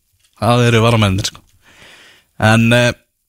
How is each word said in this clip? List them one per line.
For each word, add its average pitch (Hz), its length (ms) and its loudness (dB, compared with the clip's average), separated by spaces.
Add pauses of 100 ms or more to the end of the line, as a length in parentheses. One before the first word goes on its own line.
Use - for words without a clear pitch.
(400)
það 120 260 0
eru 113 180 2
varamennirnir, 107 460 0
sko. - 100 -20 (1000)
En, 113 320 2
eh, 120 200 0 (360)